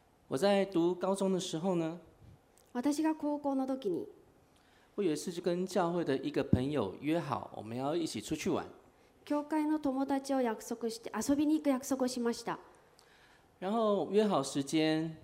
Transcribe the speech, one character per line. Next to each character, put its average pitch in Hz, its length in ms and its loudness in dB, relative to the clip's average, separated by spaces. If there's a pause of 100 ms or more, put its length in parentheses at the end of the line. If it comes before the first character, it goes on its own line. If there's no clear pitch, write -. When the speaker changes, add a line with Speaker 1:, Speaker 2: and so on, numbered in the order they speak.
(280)
Speaker 1:
我 135 100 -2
在 196 260 6
读 180 300 2
高 185 200 0
中 196 160 0
的 185 80 2
时 170 200 -4
候 185 160 2
呢， 165 240 0 (720)
Speaker 2:
私 285 300 0
が 311 120 2
高 294 240 -2
校 277 160 -2
の 262 120 0
時 262 240 -2
に、 139 180 -2 (880)
Speaker 1:
我 208 80 -2
有 160 80 4
一 147 40 0
次 165 140 -6
就 175 120 -8
跟 180 240 0
教 175 260 2
会 175 100 0
的 139 140 2
一 151 140 -2
个 143 140 0
朋 131 260 2
友 131 320 -2
约 156 180 0
好， 131 340 -6
我 - 60 -8
们 110 160 -8
要 139 180 -2
一 170 120 -2
起 107 160 -6
出 - 120 -6
去 151 140 -4
玩。 107 160 0 (640)
Speaker 2:
教 294 160 -2
会 302 240 -2
の 311 120 0
友 269 280 -2
達 277 280 -2
を 262 60 2
約 226 260 -2
束 233 220 -4
し 220 100 -6
て、 - 160 -14
遊 247 220 2
び 302 100 2
に 302 120 4
行 302 40 -2
く 285 60 2
約 262 180 2
束 262 200 0
を - 20 0
し 254 100 -4
ま 233 140 0
し 226 100 -8
た。 170 160 -6 (1000)
Speaker 1:
然 185 120 -2
后 208 380 2
约 208 160 6
好 170 160 4
时 139 200 -2
间， 156 460 2 (160)